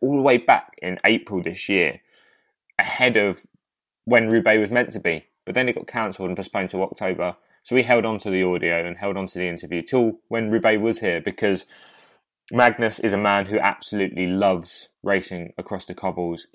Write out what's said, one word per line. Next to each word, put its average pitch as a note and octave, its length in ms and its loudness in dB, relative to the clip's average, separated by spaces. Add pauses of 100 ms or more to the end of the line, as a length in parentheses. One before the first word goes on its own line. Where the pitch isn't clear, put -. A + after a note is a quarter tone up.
all C#3 160 0
the C3+ 40 2
way C3 160 6
back - 460 2
in F2+ 200 -6
April G#2 380 0
this E2+ 260 -8
year, F2 340 0 (760)
ahead - 400 0
of G2+ 260 0 (640)
when A2+ 240 4
Roubaix A2 300 6
was G#2 120 0
meant B2 200 0
to G#2+ 80 -12
be. D#2+ 260 -4 (200)
But G2+ 100 -8
then B2+ 120 2
it A#2+ 80 -2
got - 120 -8
cancelled G2 420 -6
and F#2 80 -4
postponed F#2+ 320 -6
to F#2+ 140 -4
October. F2+ 520 -4 (280)
So A#2 120 -2
we B2+ 80 6
held A2+ 220 4
on A2 140 -4
to G#2+ 100 -8
the F#2 140 0
audio F2 440 0
and F2 100 -10
held G2+ 200 -6
on F#2+ 100 -6
to F2+ 100 -14
the F2+ 120 -4
interview E2 320 -8
till A2+ 480 0
when A2+ 200 -4
Roubaix A2 300 2
was A2+ 200 -2
here, F2 200 -2
because G2 460 -2 (880)
Magnus A#2 480 2
is G#2+ 120 0
a G2+ 60 2
man G2+ 300 2
who G#2 120 0
absolutely F#2+ 680 -2
loves F#2 600 0 (160)
racing F#2 540 -4
across F#2 280 -10
the F#2 80 -12
cobbles. F2 600 -6